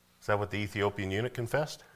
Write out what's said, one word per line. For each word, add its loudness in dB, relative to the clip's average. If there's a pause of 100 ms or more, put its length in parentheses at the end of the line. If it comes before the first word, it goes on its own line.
(200)
Is -20
that 4
what -2
the -2
Ethiopian 0
eunuch 0
confessed? -2 (140)